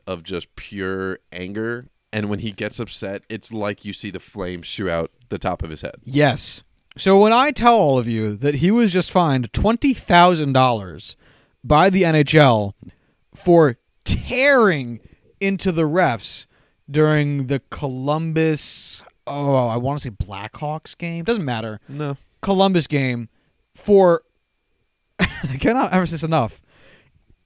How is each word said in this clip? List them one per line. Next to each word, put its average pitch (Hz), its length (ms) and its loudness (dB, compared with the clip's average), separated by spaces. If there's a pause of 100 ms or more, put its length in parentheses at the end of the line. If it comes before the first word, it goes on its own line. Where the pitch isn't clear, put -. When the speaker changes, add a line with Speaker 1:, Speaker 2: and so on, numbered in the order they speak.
Speaker 1:
of 87 160 -8
just 87 320 -10
pure 95 640 -8 (120)
anger. 110 580 -8 (220)
And 107 160 -4
when 101 120 -4
he 110 120 -8
gets 107 280 -8
upset, 101 500 -10
it's 110 240 -12
like 104 320 -6
you 101 80 -10
see - 160 -12
the 90 100 -12
flames 90 460 -10
shoot 95 240 -6
out 82 220 -4 (160)
the 101 100 -8
top 90 240 -6
of 82 80 -10
his 78 140 -12
head. - 220 -14
Speaker 2:
Yes. 135 580 -2 (340)
So 196 220 6
when 214 140 6
I 277 180 2
tell 240 240 4
all 143 240 4
of 113 80 -2
you 110 300 -2
that 143 180 -2
he 160 160 2
was 226 200 4
just 175 200 -2
fined 139 420 0
twenty 240 400 2
thousand 170 600 4
dollars 113 640 0 (480)
by 151 280 4
the 185 120 2
N 160 120 4
H 151 180 4
L 117 400 4 (640)
for 160 400 4 (300)
tearing 214 960 0 (380)
into 196 320 -2
the 165 120 0
refs 151 640 -2 (420)
during 147 560 2
the 135 140 -2 (100)
Columbus, 151 1300 -4 (240)
oh, 139 400 0
I 117 100 -2
wanna 135 220 -4
say 131 100 -8
Blackhawks 104 880 -10
game. 170 280 -8
Doesn't 214 200 -2
matter. 113 420 -6
Speaker 1:
No. 143 300 -8 (240)
Speaker 2:
Columbus 190 460 2
game 127 420 -4 (460)
for, 190 480 4 (480)
<laughs> - 480 -20
I 131 400 -4
cannot 226 340 0
emphasize 165 300 -2
enough, 151 360 -2 (840)